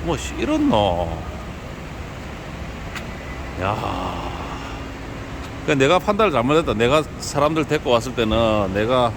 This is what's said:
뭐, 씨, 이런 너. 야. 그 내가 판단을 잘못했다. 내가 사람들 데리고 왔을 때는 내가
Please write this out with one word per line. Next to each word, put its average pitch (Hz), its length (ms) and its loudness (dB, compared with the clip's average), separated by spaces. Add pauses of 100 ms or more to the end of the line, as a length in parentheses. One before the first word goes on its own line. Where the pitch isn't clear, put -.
뭐, 143 120 0
씨, - 220 -8
이런 294 300 2
너. 92 400 4 (2500)
야. 98 720 -4 (1300)
그 156 60 2
내가 143 260 6
판단을 208 340 4
잘못했다. 135 420 4
내가 123 300 4 (140)
사람들 151 480 0
데리고 143 240 0
왔을 120 260 4
때는 110 580 2
내가 117 420 4